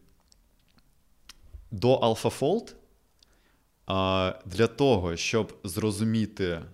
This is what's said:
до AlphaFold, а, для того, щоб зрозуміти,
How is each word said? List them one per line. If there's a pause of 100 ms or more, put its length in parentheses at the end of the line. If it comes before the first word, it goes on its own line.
(1700)
до
AlphaFold, (1120)
а, (140)
для
того,
щоб (120)
зрозуміти, (140)